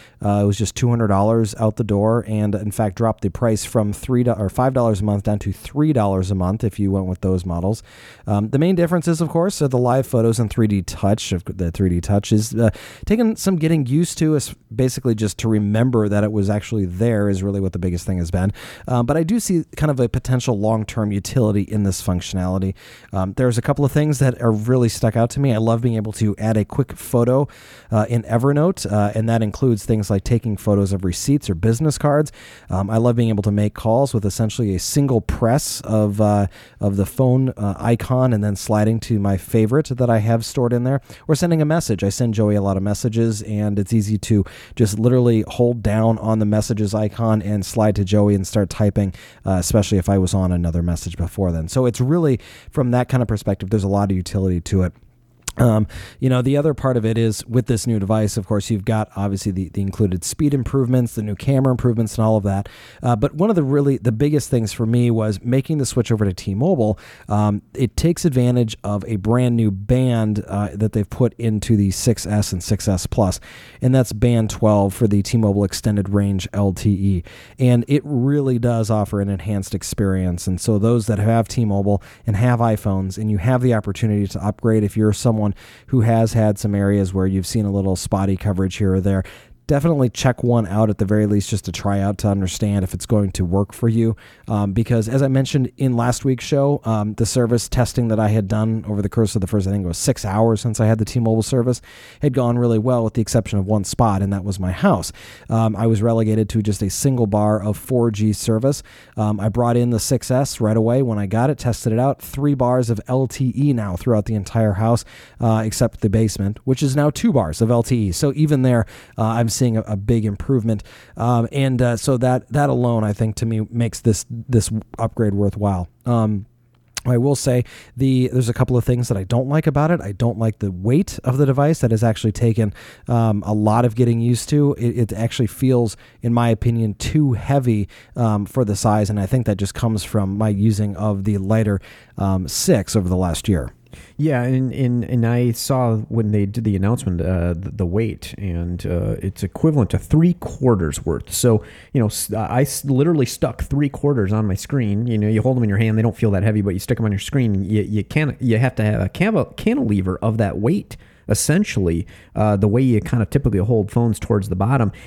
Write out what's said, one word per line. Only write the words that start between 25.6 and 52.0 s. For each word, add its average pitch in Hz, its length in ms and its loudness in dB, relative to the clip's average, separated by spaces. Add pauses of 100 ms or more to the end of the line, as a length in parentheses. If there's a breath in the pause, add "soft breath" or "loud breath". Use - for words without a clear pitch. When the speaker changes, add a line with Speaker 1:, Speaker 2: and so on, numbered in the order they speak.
Speaker 1:
being 120 140 0
able 107 200 -4
to 104 240 0
add 110 180 0
a 104 80 2
quick - 320 -4
photo, 127 500 0 (460 loud breath)
uh, 107 160 2
in 117 160 0
Evernote, 143 640 0
uh, 104 240 2
and 110 140 0
that 113 140 2
includes 110 420 0
things 107 260 0
like 98 140 0
taking 113 320 0
photos 101 360 0
of 95 120 -4
receipts 139 440 -2
or 98 60 0
business 113 440 0
cards. 147 340 0 (360 loud breath)
Um, 98 220 -2
I 113 60 0
love 117 200 2
being 117 120 2
able 104 160 0
to 104 80 2
make 104 220 0
calls 123 380 0
with 107 120 -2
essentially 104 500 -2
a 87 40 -2
single 135 420 0
press - 600 0
of, 107 380 0
uh, 104 280 2 (320 loud breath)
of 98 160 0
the 98 100 0
phone, 131 440 2
uh, 101 280 -4
icon 127 540 0
and 104 100 0
then 104 140 -2
sliding 107 440 0
to 107 200 -2
my 98 160 0
favorite 113 520 0
that 123 220 0
I 113 80 4
have 113 260 0
stored 120 280 -2
in 120 120 0
there, 135 160 0 (280 loud breath)
or 151 80 2
sending 165 260 0
a 147 40 2
message. 151 360 0
I 98 80 0
send 117 240 -2
Joey 107 200 2
a 101 80 2
lot 98 140 0
of 95 80 -2
messages, 110 580 -2
and 104 340 -2
it's 101 160 -2
easy 107 260 0
to 101 260 2 (320 loud breath)
just 107 240 0
literally 120 480 4
hold 120 340 0
down 110 360 2
on 110 200 0
the 107 80 2
messages 104 480 0
icon 107 480 0
and 104 240 -2
slide 107 300 2
to 101 80 0
Joey 104 320 2
and 95 100 -2
start 101 240 0
typing, 101 420 0 (320 loud breath)
uh, 95 140 0
especially 101 400 2
if 92 100 -2
I 98 80 4
was 92 160 2
on 92 200 0
another 85 300 0
message 85 340 -4
before 90 340 -2
then. 82 160 -4
So 127 200 0
it's 120 140 -2